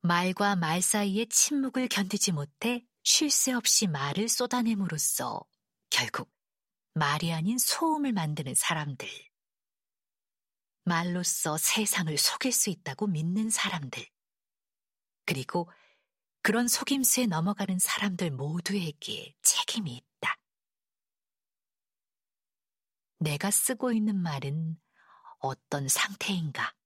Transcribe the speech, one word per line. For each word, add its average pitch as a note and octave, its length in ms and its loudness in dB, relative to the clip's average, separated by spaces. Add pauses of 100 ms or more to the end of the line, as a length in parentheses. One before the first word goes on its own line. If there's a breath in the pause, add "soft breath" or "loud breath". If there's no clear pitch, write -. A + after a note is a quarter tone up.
말과 F#3 540 2
말 E3 260 0
사이의 G#3 460 0
침묵을 C4 640 2
견디지 G3+ 420 0
못해 A3 540 -4 (180)
쉴 - 260 4
새 - 220 2
없이 A#3 360 2
말을 D3 420 0
쏟아냄으로써 G3 1160 0 (440)
결국 - 420 -2 (640)
말이 D#3 400 0
아닌 F3 240 -2
소음을 D4 560 0
만드는 D3+ 420 -2
사람들. D3+ 540 -2 (1800)
말로써 F3 720 0
세상을 E3 600 0
속일 - 360 0
수 - 160 2
있다고 E3+ 380 -4
믿는 F3+ 420 0
사람들. F3 580 -4 (1160)
그리고 E3+ 440 -4 (720 soft breath)
그런 A#3 260 2
속임수에 B3+ 580 2
넘어가는 F#3+ 540 0
사람들 F#3 520 0
모두에게 E3+ 1120 -6
책임이 - 540 0
있다. - 420 -8 (2750)
내가 D#3 320 -2
쓰고 B3 420 0
있는 G#3+ 240 2
말은 D#3+ 640 -2 (600 loud breath)
어떤 C3+ 480 -4
상태인가? F3 880 -2 (100)